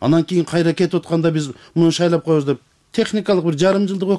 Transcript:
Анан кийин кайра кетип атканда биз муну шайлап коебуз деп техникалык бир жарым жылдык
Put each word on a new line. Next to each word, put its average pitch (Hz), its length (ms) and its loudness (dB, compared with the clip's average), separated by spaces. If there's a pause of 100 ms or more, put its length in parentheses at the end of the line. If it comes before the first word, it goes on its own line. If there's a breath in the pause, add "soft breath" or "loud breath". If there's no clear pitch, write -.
Анан 156 240 2
кийин 175 200 -2
кайра 165 280 0
кетип 175 300 0
атканда 165 300 0
биз 151 180 -4 (240 loud breath)
муну 165 180 4
шайлап 170 320 0
коебуз 156 200 2
деп 139 160 -2 (340)
техникалык 208 540 0
бир 151 100 -2
жарым 190 320 2
жылдык 190 280 -2